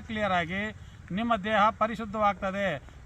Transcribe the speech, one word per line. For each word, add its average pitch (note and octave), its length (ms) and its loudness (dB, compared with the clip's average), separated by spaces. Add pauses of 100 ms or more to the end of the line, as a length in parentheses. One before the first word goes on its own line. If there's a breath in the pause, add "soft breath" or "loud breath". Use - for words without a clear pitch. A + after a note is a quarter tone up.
ಕ್ಲಿಯರ್ G#3+ 320 0
ಆಗಿ F3+ 240 -2 (560 loud breath)
ನಿಮ್ಮ A#3 180 2 (100)
ದೇಹ G#3+ 140 4 (220)
ಪರಿಶುದ್ಧವಾಗ್ತದೆ. G3+ 840 0 (380 loud breath)